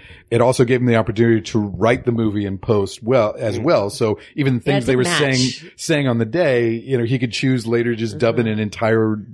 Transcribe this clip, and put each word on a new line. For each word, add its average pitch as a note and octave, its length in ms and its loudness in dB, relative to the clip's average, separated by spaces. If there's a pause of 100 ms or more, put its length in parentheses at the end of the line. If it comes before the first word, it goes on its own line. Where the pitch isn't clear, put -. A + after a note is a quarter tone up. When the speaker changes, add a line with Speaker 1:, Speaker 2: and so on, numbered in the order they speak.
(300)
Speaker 1:
it A#2 120 2
also B2+ 220 4
gave B2 160 2
him B2 60 0
the A#2 120 4
opportunity A2 440 2
to - 180 -4
write G#2+ 460 0
the A#2+ 60 0
movie G#2+ 340 -2
in G2 140 -6
post G2+ 420 -2
well, A2+ 340 2
as A#2 220 -4
Speaker 2:
Mm. A2+ 60 -6
Speaker 1:
well. B2 260 2
So G#2+ 300 -2 (160)
even C3+ 240 0
the - 40 -8
Speaker 3:
Yeah, C#3 100 0
Speaker 1:
things B2+ 100 0
Speaker 3:
it - 20 -8
Speaker 1:
they C3 100 2
were B2+ 100 2
Speaker 3:
didn't D#3 120 2
Speaker 1:
saying, C#3+ 140 4 (320)
Speaker 3:
match. E3+ 120 -20
Speaker 1:
saying D3 320 0
on A#2 120 0
the A2+ 60 2
day, A#2+ 480 0
you B2 260 -2
know, A#2+ 40 0
he A#2 140 0
could A#2 140 -2
choose B2+ 340 -2
later A#2 300 0
just G#2+ 240 -6
dub A#2 180 2
in A#2+ 80 0
Speaker 3:
Mm-hmm. A2 80 -2
Speaker 1:
an G#2 60 -4
entire, A2 600 0 (140)